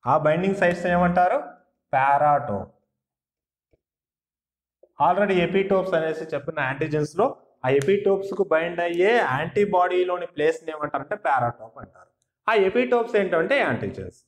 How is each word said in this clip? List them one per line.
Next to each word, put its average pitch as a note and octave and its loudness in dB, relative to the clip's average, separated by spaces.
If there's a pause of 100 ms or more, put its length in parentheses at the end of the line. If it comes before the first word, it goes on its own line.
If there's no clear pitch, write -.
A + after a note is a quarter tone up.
ఆ C#3 4
binding E3+ 0
sites F3 0
ఏమంటారు? F3+ 2 (520)
పారాటోప్. C3+ 2 (2250)
Already F#3 2
epitopes F#3+ 0
అనేసి D#3+ -2
చెప్పిన D3+ -8
యాంటీజెన్స్లో D3+ -2 (280)
ఆ B2+ 0
ఎపిటోప్స్కు F#3+ 0
bind E3+ 0
అయ్యే F3 2
యాంటీబాడీలోని F3+ 0
ప్లేస్ని D#3+ -2
ఏమంటారంటే D3 -6
పారాటోప్ B2 -4
అంటారు. - -20 (400)
ఆ A#3 2
epitopes A#3 2
ఏంటంటే F#3 0
antigens. G#2 -4